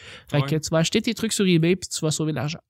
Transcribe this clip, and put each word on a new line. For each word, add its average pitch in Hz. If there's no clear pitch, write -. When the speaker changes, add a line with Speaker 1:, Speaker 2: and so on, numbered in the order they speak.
Speaker 1:
Fait 147
Speaker 2:
Ouais. 139
Speaker 1:
que 156
tu 151
vas 160
acheter 208
tes 233
trucs 226
sur 202
eBay 170
puis -
tu -
vas 156
sauver 156
de 147
l'argent. 151